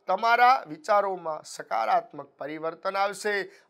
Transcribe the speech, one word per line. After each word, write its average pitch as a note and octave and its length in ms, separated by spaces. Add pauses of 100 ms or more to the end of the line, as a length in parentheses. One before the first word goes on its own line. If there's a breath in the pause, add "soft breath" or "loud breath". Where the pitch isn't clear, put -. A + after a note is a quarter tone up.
તમારા A#3 600
વિચારોમાં F3+ 800
સકારાત્મક C#3+ 800
પરિવર્તન D#3+ 680
આવશે. G3+ 540 (200 loud breath)